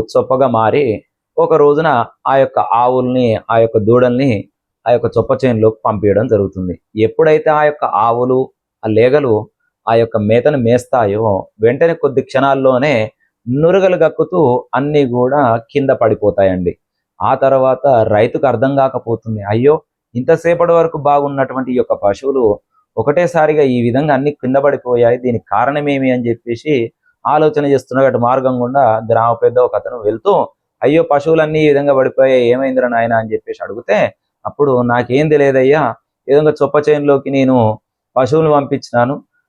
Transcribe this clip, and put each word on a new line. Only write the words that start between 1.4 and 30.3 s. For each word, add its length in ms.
రోజున 340
ఆ 80
యొక్క 220
ఆవుల్ని, 680
ఆ 80
యొక్క 200
దూడల్ని 540
ఆ 60
యొక్క 140
చొప్ప 260
చేనులోకి 400
పంపించడం 420
జరుగుతుంది. 480
ఎప్పుడైతే 540
ఆ 120
యొక్క 220
ఆవులు, 540
ఆ 60
లేగలు 460
ఆ 80
యొక్క 220
మేతను 420
మేస్తాయో, 920
వెంటనే 340
కొద్ది 280
క్షణాల్లోనే 720
నురగలు 500
గక్కుతూ 440
అన్నీ 320
కూడా 340
కింద 200
పడిపోతాయండి. 800
ఆ 120
తర్వాత 520
రైతుకు 600
అర్థం 300
కాకపోతుంది, 640
అయ్యో, 320
ఇంతసేపటి 580
వరకు 260
బాగున్నటువంటి 720
ఈ 20
యొక్క 180
పశువులు 520
ఒకటేసారిగా 640
ఈ 200
విధంగా 320
అన్ని 160
కింద 260
పడిపోయాయి, 640
దీనికి 320
కారణమేమి 600
అని 180
చెప్పేసి 640
ఆలోచన 420
చేస్తున్నట్టు 520
మార్గం 440
గుండా 200
గ్రామ 220
పెద్ద 260
ఒక 180
అతను 220
వెళ్తూ, 340